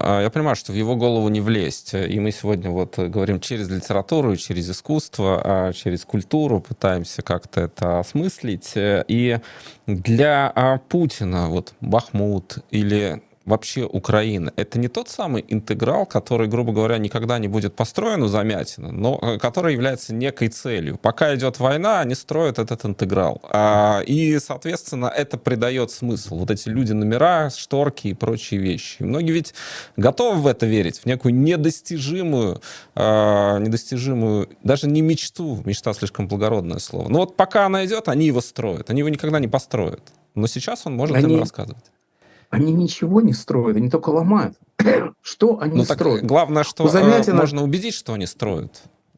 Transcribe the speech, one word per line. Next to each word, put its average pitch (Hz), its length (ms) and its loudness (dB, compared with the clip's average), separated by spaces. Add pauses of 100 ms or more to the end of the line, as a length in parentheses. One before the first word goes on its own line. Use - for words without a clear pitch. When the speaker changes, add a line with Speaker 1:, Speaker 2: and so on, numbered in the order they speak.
(180)
Speaker 1:
а, 101 40 2
я 110 80 0
понимаю, 151 260 0
что - 160 -8
в - 20 -2
его 110 220 0
голову 113 320 2
не 107 120 0
влезть. 101 540 -2
И 95 260 -2
мы 107 120 0
сегодня 98 380 -2
вот, 90 280 -4
э, 90 100 -2
говорим 98 320 0
через 107 300 -6
литературу, 98 640 0
через 87 340 -6
искусство, 98 680 -2 (280)
а, 90 40 -4
через 90 320 -6
культуру, 123 560 0
пытаемся 92 600 -4
как-то - 400 -4
это 87 380 -2
осмыслить. 139 760 -4
Э, 101 320 2
и 117 300 2 (480)
для, 120 680 2
а, 131 240 4
Путина 95 680 -2
вот 85 320 -4
Бахмут 104 800 -2 (120)
или 104 520 0 (240)
вообще 110 380 -2
Украина, 104 720 0
это - 220 -4
не 120 100 0
тот - 200 -8
самый 156 380 -4
интеграл, 110 580 0
который, 113 440 0
грубо 117 240 0
говоря, 110 260 2
никогда 113 400 -2
не 107 80 -2
будет 101 300 -2
построен 190 480 0
у - 20 4
Замятина, 101 640 -2
но, 101 320 -2
э, 113 160 -2
который 160 340 0
является 127 400 -4
некой 123 360 -2
целью. 92 520 -6
Пока 143 320 2
идет 127 280 -2
война, 165 400 2
они 131 160 -2
строят 151 420 -2
этот 113 260 -4
интеграл. 95 600 0
А, 104 600 4
и, 151 360 0
соответственно, 147 640 -6
это 139 320 -4
придает 123 540 -2
смысл. 101 460 -6
Вот 92 120 -2
эти 107 180 -4
люди-номера, 123 840 2
шторки - 580 -2
и 95 60 -4
прочие 113 440 -4
вещи. 92 400 -4
И - 60 -6
многие 156 260 -2
ведь 160 240 -2 (420)
готовы 170 440 2
в 143 80 4
это 117 180 2
верить, 104 320 2
в - 80 -12
некую 123 300 2
недостижимую, 151 1200 0 (360)
а, 104 640 4
недостижимую, 113 880 -2 (160)
даже 143 240 2
не 156 140 2
мечту, 160 640 -2
мечта 104 300 -4
слишком 101 320 -4
благородное 101 540 -2
слово. - 280 -6
Но 151 120 4
вот 180 160 -2
пока 196 300 4
она 190 200 0
идет, 214 220 -4
они 151 180 2
его 123 140 2
строят, 110 500 -6
они 131 120 0
его 151 60 -2
никогда 151 300 -2
не 135 80 0
построят. 117 560 -2 (320)
Но 107 140 0
сейчас - 360 -8
он 139 120 -6
может 139 200 0
им 135 100 6
Speaker 2:
Они 160 120 6
Speaker 1:
рассказывать. - 460 -6 (680)
Speaker 2:
они 156 220 2
ничего 175 480 2
не 214 120 6
строят, 117 440 0
они 123 140 2
только 160 200 0
ломают. 165 440 2 (240)
<clears throat> - 440 2
Что - 380 2
они 151 180 0
Speaker 1:
Ну 120 60 4
так 139 140 0
Speaker 2:
строят? 117 260 2
Speaker 1:
главное, 151 380 4
что, - 220 -2
Speaker 2:
У - 20 8
Speaker 1:
э, 151 40 4
Speaker 2:
Замятина 208 500 6
Speaker 1:
можно 143 220 2
убедить, 185 320 -2
что - 180 -8
они 98 140 -4
строят. - 560 -6 (360)